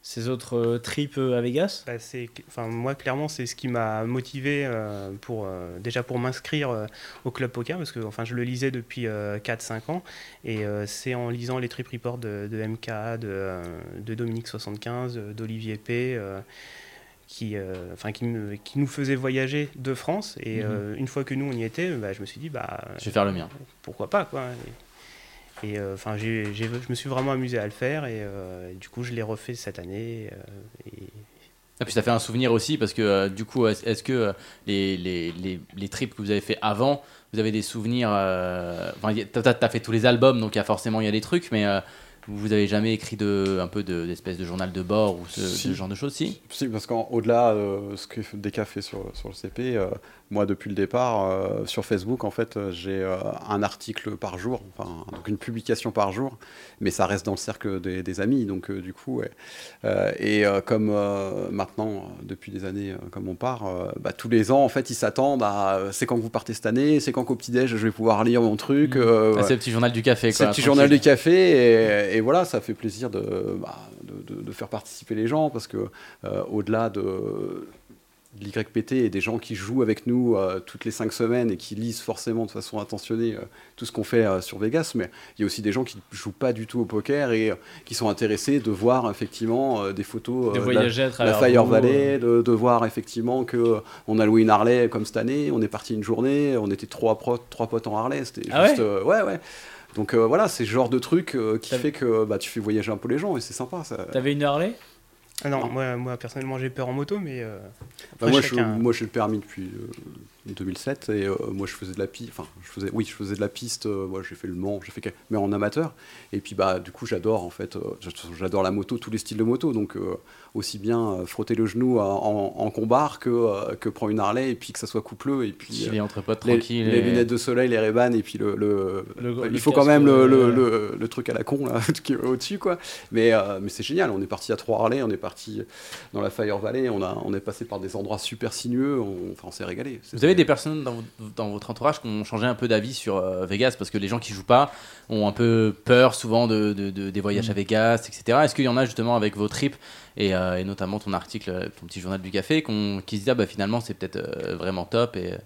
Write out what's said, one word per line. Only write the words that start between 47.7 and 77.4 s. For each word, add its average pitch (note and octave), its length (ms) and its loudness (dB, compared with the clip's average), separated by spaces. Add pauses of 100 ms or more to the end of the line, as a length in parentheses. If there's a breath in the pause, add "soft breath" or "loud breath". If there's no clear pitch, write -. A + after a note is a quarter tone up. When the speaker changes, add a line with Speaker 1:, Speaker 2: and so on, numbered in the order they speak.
Speaker 4:
ce - 100 -12
que - 140 -10 (140)
Deka G#2 300 -4
fait - 160 -10
sur, G2 240 -10 (100)
sur - 140 -12
le F#2+ 60 -14
C - 120 -12
P, B2 280 -4
euh, F#2+ 120 0 (420 loud breath)
moi, G2+ 160 0
depuis G2+ 240 -4
le G2 60 -6
départ, G#2+ 540 2
euh, G2 360 -2
sur - 180 -6
Facebook, A2 400 -2
en G#2 80 -2
fait, - 240 -4
euh, G2+ 160 -4
j'ai, F2 200 -8 (100)
euh, F#2+ 160 -2 (320)
un G#2 140 0
article G#2 540 -6
par F#2 200 -8
jour, A2+ 240 -4 (160)
enfin, E2+ 340 -10
donc F2 160 -12
une G#2 100 -2
publication - 540 -4
par G2+ 220 2
jour, B2+ 240 -4 (420 loud breath)
mais G2 120 0
ça F#2+ 160 2
reste G2 180 -2
dans G2+ 80 0
le G2 40 -4
cercle G2 440 -6
des, F#2 220 -4
des F#2+ 180 -6
amis, A#2+ 240 2
donc, F#2+ 240 -6
euh, G2 120 -6
du F2+ 120 -12
coup, B2+ 280 -8
ouais. - 100 -6 (520 loud breath)
Euh, G2+ 360 2
et, G#2 260 4
euh, G2 160 4
comme, G#2+ 320 2
euh, G2 560 -2
maintenant, G2+ 400 -4
euh, F#2+ 340 -10
depuis G2 280 -12
des F#2+ 140 -8
années, G2 260 -6
euh, F#2+ 60 -10 (120)
comme F#2+ 200 -8
on F2 60 -6
part, A#2+ 300 -6
euh, F#2 340 -4
bah, - 140 -4
tous - 160 -10
les A2+ 220 6
ans, C3+ 120 8
en B2 60 6
fait, C3 220 -2
ils A2 40 -4
s'attendent C3 480 2
à, G2+ 340 2
euh, G2 140 -2
c'est A#2+ 140 -2
quand B2 120 0
que A2+ 40 2
vous A2 80 -6
partez A#2 240 -4
cette - 140 -4
année, C#3 320 4
c'est C#3+ 120 0
quand B2 140 0
qu'au B2+ 100 0
petit-déj, B2 360 0
je A2+ 60 0
vais G#2+ 140 2
pouvoir A2 320 4
lire A#2+ 200 6
mon G#2+ 120 4
truc, C#3 400 2
Speaker 3:
Mmh. C3+ 40 4
Speaker 4:
euh, A2 340 8
Speaker 3:
Ah, G#2 40 6
Speaker 4:
ouais. G#2 60 4
Speaker 3:
c'est C3 100 4
le A#2+ 60 2
petit A#2+ 120 -2
journal A#2+ 200 4
du A#2 120 -2
café, A#2+ 260 6
quoi, G#2+ 80 2
Speaker 4:
C'est A2 80 8
le G#2 60 4
petit - 100 2
journal C#3 260 8
Speaker 3:
tranquille. C#3+ 140 10
Speaker 4:
du - 20 -6
café, B2 1080 8
et, G#2+ 40 2
et A2 60 6
voilà, D#3+ 240 4
ça A2+ 160 -2
fait A2 120 -6
plaisir A2+ 360 -6
de, G2+ 520 -4
bah, E2+ 160 -12 (260)
de, G2+ 300 -14
de, G2+ 80 -10
de G#2 120 -10
faire G#2+ 160 -12
participer - 440 -10
les A2 140 0
gens, D3+ 220 2
parce A#2+ 180 -8
que, G#2 220 -6 (340 loud breath)
euh, G2+ 260 -4
au-delà G#2+ 400 0
de, G2 800 -4 (720)